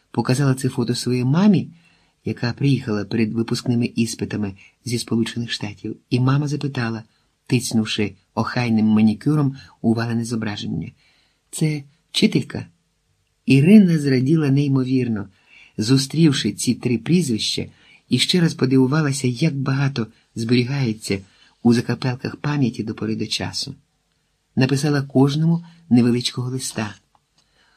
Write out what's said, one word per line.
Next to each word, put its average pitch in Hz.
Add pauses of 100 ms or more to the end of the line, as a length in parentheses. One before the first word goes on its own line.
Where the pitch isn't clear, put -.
(100)
показала 131
це 131
фото 120
своїй 123
мамі, 160 (560)
яка 113
приїхала 113
перед 110
випускними 117
іспитами 104 (320)
зі 117
Сполучених 113
Штатів, 107 (140)
і 123
мама 139
запитала, 131 (440)
тицнувши 110 (200)
охайним 113
манікюром 120 (260)
у 113
Валене 117
зображення: 113 (600)
«Це 151 (280)
вчителька?» 131 (800)
Ірина 165
зраділа 143
неймовірно, 131 (500)
зустрівши 135
ці -
три 123
прізвища, 120 (420)
і 131
ще 180
раз 156
подивувалася, 135
як 135
багато 135 (280)
зберігається 120 (440)
у 120
закапелках 123
пам'яті 143
до 107
пори 107
до 107
часу. - (800)
Написала 139
кожному 147 (260)
невеличкого 123
листа. 117 (840)